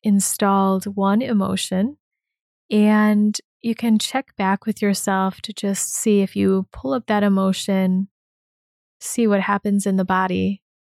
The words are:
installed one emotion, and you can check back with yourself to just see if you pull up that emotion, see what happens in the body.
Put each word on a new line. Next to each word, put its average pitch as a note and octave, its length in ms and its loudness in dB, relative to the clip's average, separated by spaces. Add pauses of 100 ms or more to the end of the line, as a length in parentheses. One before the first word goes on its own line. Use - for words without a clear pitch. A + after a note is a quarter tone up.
installed G3 800 2
one G3+ 360 0
emotion, G3 760 -2 (720)
and G#3+ 720 2 (220)
you A#3 120 -2
can A3 260 2
check - 360 -6
back F#3+ 300 -2
with A3 160 -4
yourself F#3+ 640 -2
to G#3+ 100 -12
just - 400 -4
see G#3 280 2
if G3 140 -2
you F#3+ 380 0
pull C4+ 200 -6
up B3 140 -4
that G#3 160 2
emotion, F#3+ 840 0 (920)
see - 280 -2
what G3+ 120 2
happens G3+ 460 -2
in G3 100 0
the F#3+ 80 0
body. F#3+ 580 -2 (260)